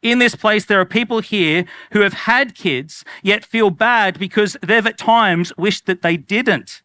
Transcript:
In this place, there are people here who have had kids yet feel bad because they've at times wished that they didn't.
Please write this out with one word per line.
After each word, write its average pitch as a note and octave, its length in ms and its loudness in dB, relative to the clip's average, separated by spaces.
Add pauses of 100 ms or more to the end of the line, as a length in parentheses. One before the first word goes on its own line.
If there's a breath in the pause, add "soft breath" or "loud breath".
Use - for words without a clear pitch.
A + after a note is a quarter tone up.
In A#3+ 180 0
this A#3+ 160 2
place, G#3+ 300 0
there G3+ 160 2
are F3+ 60 2
people A3+ 340 -2
here F3 440 0 (280 loud breath)
who G#3 80 2
have G3 120 2
had B3 420 0
kids D3+ 500 -6 (180 loud breath)
yet G#3 220 0
feel A3 260 2
bad G#3+ 480 0
because G3+ 440 -2
they've G#3+ 240 2
at - 120 -4
times G3 580 2
wished F#3 300 -4
that F#3 160 -4
they - 140 0
didn't. G3 680 -4